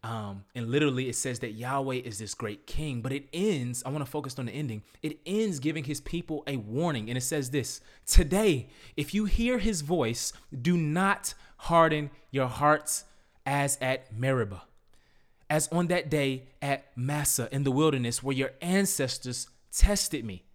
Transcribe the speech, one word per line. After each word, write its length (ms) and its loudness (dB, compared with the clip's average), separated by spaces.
Um, 500 -8
and 140 -6
literally 400 2
it 60 -6
says 260 -4
that 120 -6
Yahweh 440 -4
is 220 -8
this 160 -10
great 320 -8
king, 360 -4
but 100 -4
it 200 -6
ends, 520 -2
I 60 -4
wanna 160 -4
focus 300 -8
on 100 -6
the 60 -8
ending. 300 -6
It 260 -6
ends 340 0
giving 240 -2
his 160 -6
people 460 -6
a 100 -4
warning. 520 -2
And 80 -4
it 40 0
says 300 -4
this, 320 -4
"Today, 640 6
if 180 -4
you 120 2
hear 320 4
his 240 0
voice, 500 0
do 180 2
not 560 0
harden 520 4
your 160 0
hearts 560 2
as 340 0
at 380 -2
Meribah, 440 0
as 200 0
on 200 2
that 220 0
day 380 0
at 360 -4
Massah 560 -2
in 100 -2
the 80 2
wilderness 540 2
where 100 -2
your 260 -2
ancestors 840 -2
tested 540 2
me. 180 -10